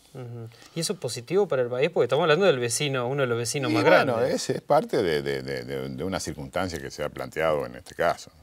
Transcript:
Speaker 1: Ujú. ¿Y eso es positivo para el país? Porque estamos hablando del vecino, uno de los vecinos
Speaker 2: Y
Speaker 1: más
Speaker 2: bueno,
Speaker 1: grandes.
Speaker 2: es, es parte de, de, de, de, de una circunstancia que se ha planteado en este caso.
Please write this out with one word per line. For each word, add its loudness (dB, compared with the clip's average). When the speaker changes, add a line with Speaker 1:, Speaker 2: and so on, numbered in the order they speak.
Speaker 1:
Ujú. -12
¿Y -4
eso -2
es -8
positivo 0
para 0
el -2
país? 2
Porque 2
estamos 2
hablando 4
del 6
vecino, -2
uno 0
de 0
los 0
vecinos -2
Speaker 2:
Y 0
Speaker 1:
más 2
Speaker 2:
bueno, 6
Speaker 1:
grandes. 0
Speaker 2:
es, 0
es -6
parte 2
de, 2
de, -2
de, -6
de, -6
de -8
una -2
circunstancia -6
que -10
se -8
ha -4
planteado 0
en -12
este -18
caso. -2